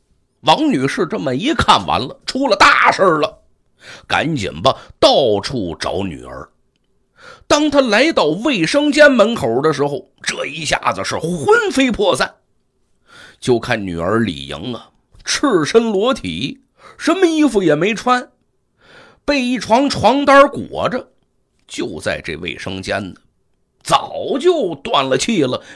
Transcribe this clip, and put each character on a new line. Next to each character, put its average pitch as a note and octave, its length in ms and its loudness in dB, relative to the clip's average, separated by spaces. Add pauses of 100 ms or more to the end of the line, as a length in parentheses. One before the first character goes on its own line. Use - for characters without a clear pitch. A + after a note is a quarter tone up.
(400)
王 A3 280 2
女 C#3 200 0
士 F#3 180 -4
这 G3 140 -6
么 C3+ 140 -4
一 A#3 200 -2
看， D3 320 2
完 D#2+ 140 0
了， B2+ 260 -10
出 C4+ 220 -2
了 G3 80 2
大 C#4 340 4
事 - 120 0
儿 D#3+ 180 4
了， - 220 -4 (680)
赶 B2 260 0
紧 E2 260 -6
吧， A#2 160 2 (220)
到 C#3+ 420 4
处 F#2+ 380 -6
找 F2+ 240 -4
女 D2 220 -10
儿。 B1+ 240 -16 (1000)
当 D4+ 240 2
她 C#4+ 100 4
来 B3+ 300 2
到 A3 140 -4
卫 F#3 420 0
生 D4 240 0
间 D4 200 6
门 A#3 260 2
口 B2 260 -2
的 D#3 100 2
时 C#3 140 -2
候， C#3+ 240 -8 (100)
这 - 260 -8
一 D3+ 180 -12
下 - 280 -2
子 F#2+ 120 -8
是 - 120 -4
魂 F4 540 0
飞 C4 220 2
魄 - 240 0
散。 - 180 -4 (1040)
就 A#2+ 220 0
看 A2+ 240 -4
女 F2 160 -6
儿 G2 180 0
李 D#2+ 300 -4
莹 E2+ 260 -10
啊， - 160 -18 (340)
赤 G3 400 0
身 A3+ 280 2
裸 G#3 200 0
体， F#2 500 -8 (360)
什 D#4+ 160 0
么 F#4+ 120 4
衣 D#4 180 2
服 G#3+ 180 2
也 D#3 140 4
没 G3 180 0
穿， B3 380 -2 (920)
被 C#4+ 160 0
一 B3 200 -2
床 C4 280 2
床 C4 360 2
单 C#4 240 8
裹 G#2+ 400 -6
着， - 240 -8 (560)
就 F2+ 320 -10
在 D#2 200 -6
这 D2+ 160 -10
卫 E2+ 220 -10
生 F#2+ 240 -10
间 G2 280 -6
呢， - 100 -20 (600)
早 B2+ 600 -2
就 D4 340 2
断 C#3+ 340 -2
了 C3 80 2
气 E3+ 280 0
了， B2+ 180 -4 (140)